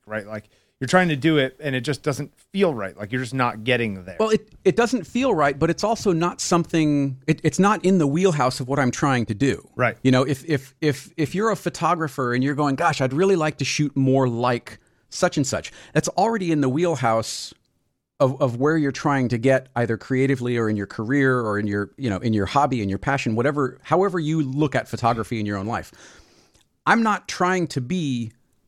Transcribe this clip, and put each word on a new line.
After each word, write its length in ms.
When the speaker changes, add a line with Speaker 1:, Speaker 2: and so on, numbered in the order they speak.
Speaker 1:
right? 220
Like, 220
you're 80
trying 220
to 60
do 220
it, 220
and 160
it 60
just 200
doesn't 320
feel 220
right. 240
Like, 140
you're 100
just 140
not 280
getting 420
there. 140
Speaker 2:
Well, 120
it, 180
it 100
doesn't 300
feel 300
right, 240
but 100
it's 140
also 280
not 300
something, 840
it, 160
it's 160
not 260
in 140
the 80
wheelhouse 520
of 80
what 120
I'm 100
trying 380
to 80
do. 400
Speaker 1:
Right. 260
Speaker 2:
You 80
know, 140
if, 260
if, 320
if, 360
if 180
you're 160
a 40
photographer 760
and 100
you're 120
going, 180
"Gosh, 260
I'd 140
really 220
like 240
to 60
shoot 300
more 320
like 520
such 260
and 80
such," 260
that's 160
already 420
in 100
the 80
wheelhouse 840
of, 220
of 160
where 180
you're 160
trying 360
to 100
get, 380
either 220
creatively 600
or 100
in 100
your 100
career 540
or 180
in 80
your, 300
you 120
know, 80
in 160
your 140
hobby, 340
in 80
your 80
passion, 380
whatever, 480
however 340
you 240
look 320
at 140
photography 520
in 60
your 120
own 100
life. 240
I'm 180
not 240
trying 400
to 140
be 500